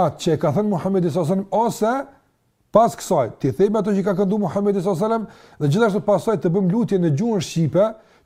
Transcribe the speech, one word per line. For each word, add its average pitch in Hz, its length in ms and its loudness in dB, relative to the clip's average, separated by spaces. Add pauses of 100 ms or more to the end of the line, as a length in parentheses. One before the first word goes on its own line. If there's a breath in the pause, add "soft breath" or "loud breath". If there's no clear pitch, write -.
atë - 200 -2
që 165 120 2
e - 60 0
ka 156 160 2
thënë 214 160 0
Muhamedi 175 360 0
sallallahu 175 300 -2
alaihi 196 80 -6
wasallam, 214 180 0
ose - 1080 -6
pas 226 240 4
kësaj, 139 280 0 (120)
ti 131 160 -2
themi 208 240 2
ato 202 160 -2
që 190 100 0
ka 196 120 0
këndu 208 260 0
Muhamedi 196 400 -2
sallallahu 190 220 -2
alaihi 220 200 -2
wasallam, - 360 -18
dhe 143 120 0
gjithashtu 208 320 2
pasaj 208 380 0
të 175 120 2
bëjmë 190 180 2
lutje 202 260 0
në 165 160 2
gjuhën 208 300 0
shqipe, 170 400 0 (400 loud breath)